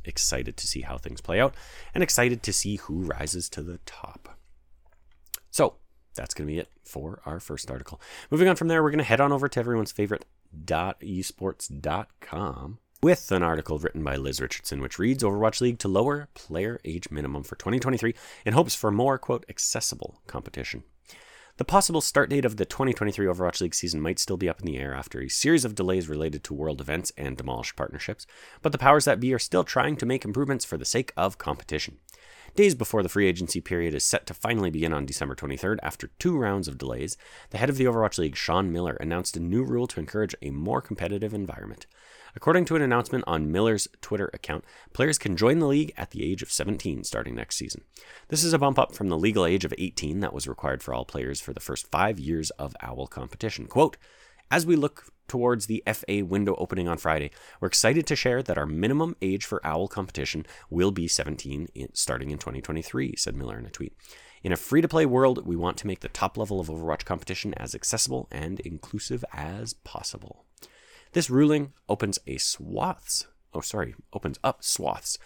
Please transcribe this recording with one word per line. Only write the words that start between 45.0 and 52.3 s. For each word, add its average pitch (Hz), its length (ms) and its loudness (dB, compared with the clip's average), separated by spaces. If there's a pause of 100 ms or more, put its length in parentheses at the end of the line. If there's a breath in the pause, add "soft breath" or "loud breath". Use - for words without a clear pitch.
can 92 180 0
join 131 220 6
the 156 80 4
league 151 300 2
at - 140 -8
the - 120 -6
age - 200 -2
of - 80 -10
seventeen 80 520 -2
starting 60 300 -6
next 58 240 -6
season. - 280 -8 (420 loud breath)
This 156 160 2
is 165 100 2
a 156 60 6
bump 139 180 4
up 131 180 2
from 101 140 0
the 82 80 2
legal 95 300 4
age 87 180 4
of 78 140 -4
eighteen 85 400 -4
that 95 140 -2
was 69 140 -6
required 65 360 -4
for 64 100 -6
all 62 120 -4
players 69 360 -6
for 67 120 -8
the - 60 0
first - 300 -8
five 92 300 2
years 78 320 -2